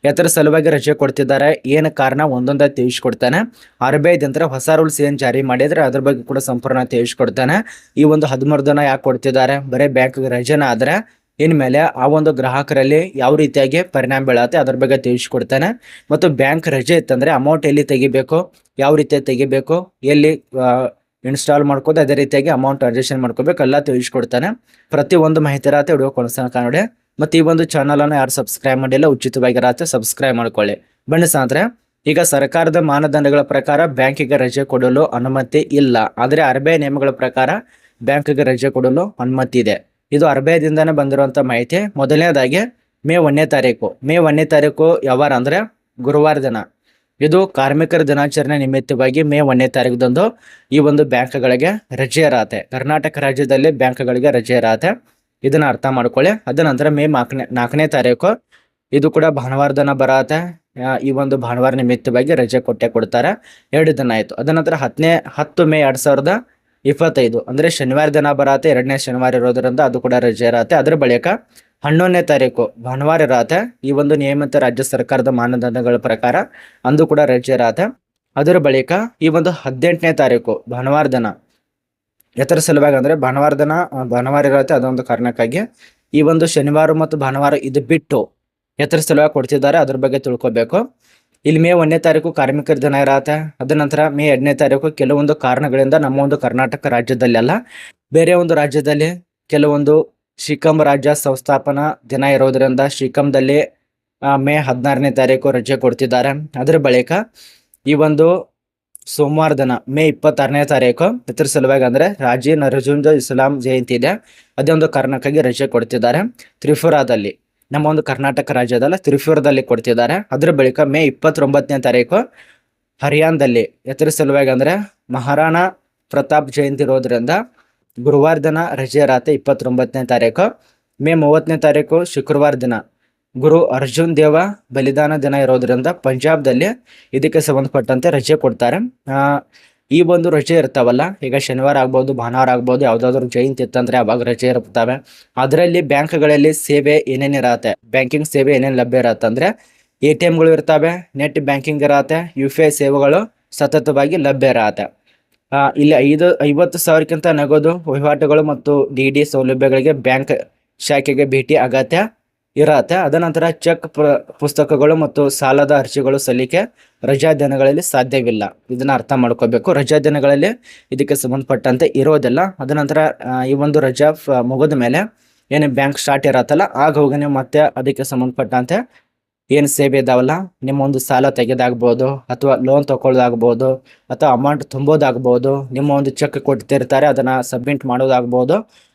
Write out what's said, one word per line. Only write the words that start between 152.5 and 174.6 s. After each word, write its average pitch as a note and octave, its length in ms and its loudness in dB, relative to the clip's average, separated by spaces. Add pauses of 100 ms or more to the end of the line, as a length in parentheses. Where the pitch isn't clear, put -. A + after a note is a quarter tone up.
ಪಿ D#3+ 120 -2
ಐ D3+ 80 4
ಸೇವೆಗಳು C#3+ 640 0 (160)
ಸತತವಾಗಿ D3 640 0
ಲಭ್ಯ C#3 300 0
ಇರತ್ತೆ. A2 360 0 (680)
ಆ, C#3 180 2
ಇಲ್ಲಿ D3 240 4
ಐದು, D3+ 480 2
ಐವತ್ತು E3 360 0
ಸಾವಿರಕ್ಕಿಂತ D#3+ 480 0
ನಗದು D#3 640 0
ವಹಿವಾಟುಗಳು D3 520 2
ಮತ್ತು C#3+ 520 -2
ಡಿ C3+ 160 0
ಡಿ C#3+ 140 2
ಸೌಲಭ್ಯಗಳಿಗೆ C3+ 680 0
ಬ್ಯಾಂಕ್ C3 400 -2 (460)
ಶಾಖೆಗೆ C#3 460 0
ಭೇಟಿ C3+ 300 0
ಅಗತ್ಯ C3+ 540 0 (480)
ಇರತ್ತೆ. D3+ 380 2
ಅದ D#3 200 0
ನಂತರ E3 360 -2
ಚೆಕ್ E3 380 -4
ಪ್ರ-, D3 500 0
ಪುಸ್ತಕಗಳು D3 580 2
ಮತ್ತು D3 320 0
ಸಾಲದ C#3 480 2
ಅರ್ಜಿಗಳು C3+ 420 -2
ಸಲ್ಲಿಕೆ B2+ 400 -2 (440)
ರಜಾ C#3 300 0
ದಿನಗಳಲ್ಲಿ C#3 500 0
ಸಾಧ್ಯವಿಲ್ಲ. A#2+ 760 -2 (120)
ಇದನ್ನ C3 220 -2
ಅರ್ಥ B2+ 200 -2
ಮಾಡ್ಕೋಬೇಕು, A#2+ 600 0
ರಜಾ D3 260 0
ದಿನಗಳಲ್ಲಿ C#3+ 480 2 (460)
ಇದಕ್ಕೆ C#3+ 220 -2
ಸಂಬಂಧಪಟ್ಟಂತೆ C3 720 -2
ಇರೋದಿಲ್ಲ. C#3 540 0 (180)
ಅದ C3+ 120 -8
ನಂತರ, D3 280 -2 (280)
ಆ, B2+ 180 -4
ಈ C3+ 100 -2
ಒಂದು D3 260 0
ರಜಾ C#3+ 320 2
ಫ-, D#3 180 -8 (100)
ಮುಗಿದ C3 320 0